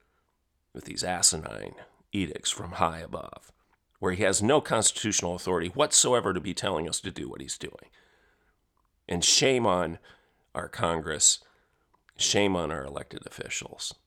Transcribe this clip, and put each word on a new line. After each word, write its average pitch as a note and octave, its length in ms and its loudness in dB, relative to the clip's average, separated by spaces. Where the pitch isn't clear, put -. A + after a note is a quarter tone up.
with - 120 -14
these - 200 -8
asinine D#2 720 -2
edicts F2+ 380 -2
from F2 220 -6
high E2 280 0
above, - 520 -12
where F#2+ 140 0
he F#2 100 0
has F#2+ 200 4
no C3+ 160 6
constitutional G2+ 760 0
authority F2+ 340 -2
whatsoever B2 640 4
to F2+ 80 -2
be F2 140 -4
telling E2+ 340 -2
us - 120 -4
to F#2+ 100 -8
do D2 180 -8
what - 140 -12
he's - 160 -10
doing. - 320 -14
And F2 160 -2
shame B2+ 440 4
on F2 320 2
our - 140 -8
Congress, D#2+ 720 2
shame G2+ 400 4
on D#2+ 140 0
our D2 140 -6
elected C#2+ 420 -10
officials - 640 -10